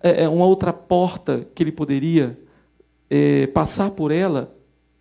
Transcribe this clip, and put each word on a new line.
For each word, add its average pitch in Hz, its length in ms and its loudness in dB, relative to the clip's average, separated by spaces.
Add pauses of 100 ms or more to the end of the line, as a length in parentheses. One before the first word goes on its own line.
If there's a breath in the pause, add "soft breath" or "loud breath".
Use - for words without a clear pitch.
é, 165 220 2
é, 160 40 2
uma 170 160 2
outra 190 280 2
porta 175 800 -2
que - 80 -2
ele 156 80 -2
poderia, 143 680 -2 (720 soft breath)
é, 143 380 2
passar 180 460 -2
por 156 180 -4
ela 160 420 -2 (480)